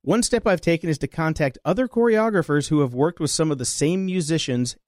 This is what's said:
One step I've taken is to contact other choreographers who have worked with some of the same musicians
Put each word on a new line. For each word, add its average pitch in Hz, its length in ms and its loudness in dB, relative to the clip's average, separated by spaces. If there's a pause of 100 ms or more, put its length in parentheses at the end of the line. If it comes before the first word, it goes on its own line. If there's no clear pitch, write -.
One 208 220 2
step 226 240 0
I've 180 120 2
taken 170 300 0
is 147 80 0
to 139 80 -6
contact 160 580 -2
other 240 220 0
choreographers 214 800 2
who 151 140 2
have 127 120 0
worked 147 280 0
with 147 100 -2
some 160 220 0
of 135 60 -2
the 123 60 -6
same 175 400 -2
musicians 151 720 -2 (120)